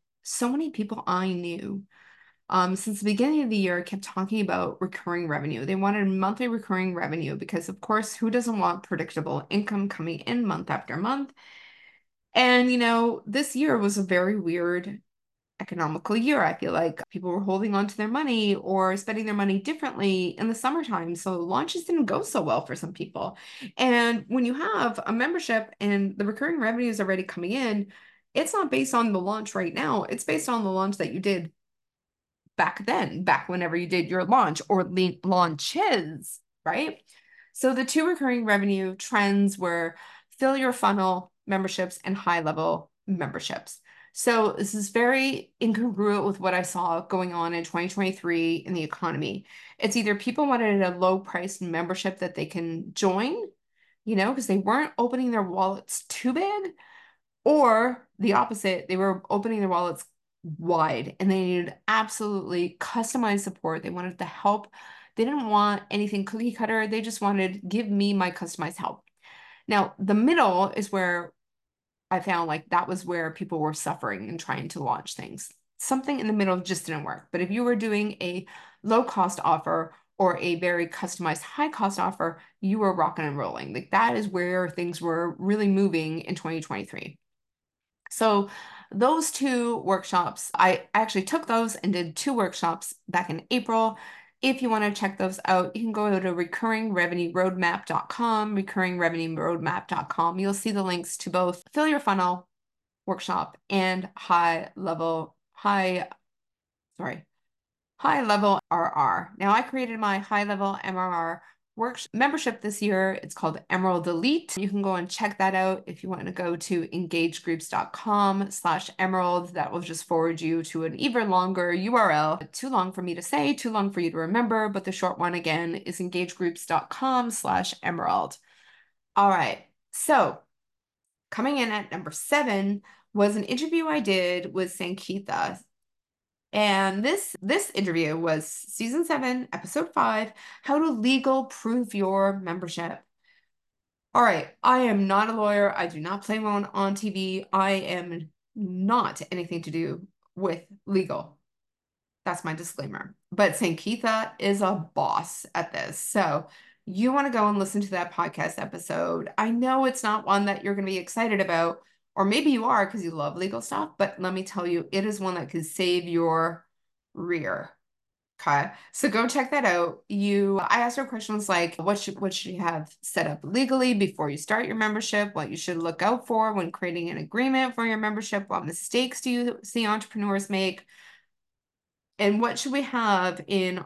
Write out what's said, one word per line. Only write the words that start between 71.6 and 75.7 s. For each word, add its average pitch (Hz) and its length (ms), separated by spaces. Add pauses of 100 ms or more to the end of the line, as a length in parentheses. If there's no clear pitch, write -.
I 185 80
found, 175 280
like, 156 220
that 175 180
was 185 160
where 170 280
people 165 280
were 151 140
suffering 107 560
and 160 100
trying - 300
to 147 140
launch - 320
things. - 360 (280)